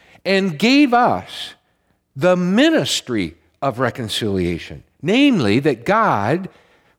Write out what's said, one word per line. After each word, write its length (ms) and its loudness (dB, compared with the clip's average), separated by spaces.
"and 320 0
gave 340 4
us 600 -2
the 220 2
ministry 1000 0
of 160 -2
reconciliation, 1040 -4
namely 600 2
that 260 -2
God 640 0